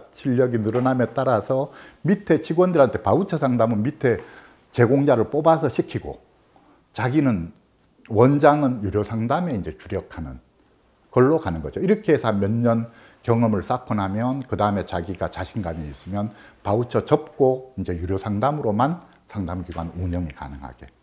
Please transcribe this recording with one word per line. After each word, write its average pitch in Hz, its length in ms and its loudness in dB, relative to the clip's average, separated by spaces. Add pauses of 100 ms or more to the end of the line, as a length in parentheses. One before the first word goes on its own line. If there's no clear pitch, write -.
(120)
실력이 123 480 0
늘어남에 123 540 0
따라서 131 580 0 (300)
밑에 170 400 2
직원들한테, 165 600 2
바우처 160 360 2
상담은 120 460 2
밑에 123 340 0 (540)
제공자를 123 580 4
뽑아서 156 400 2
시키고, - 500 -6 (720)
자기는, 123 640 0 (560)
원장은 139 760 4
유료 101 220 -2
상담에 135 480 -2
이제 85 240 -6
주력하는 80 640 -10 (680)
걸로 139 300 4
가는 82 220 -4
거죠. 71 180 -8
이렇게 196 340 2
해서 120 200 2
몇 98 180 0
년 117 400 0 (300)
경험을 113 420 2
쌓고 - 300 -6
나면, 110 560 -4
그 98 80 -4
다음에 101 280 0
자기가 87 460 -6
자신감이 82 560 -8
있으면 101 440 -8 (320)
바우처 113 420 0
접고 131 720 0
이제 92 180 -4
유료 90 220 -4
상담으로만 127 840 -2 (260)
상담기관 85 720 -8
운영이 87 320 -4
가능하게. 69 580 -16 (160)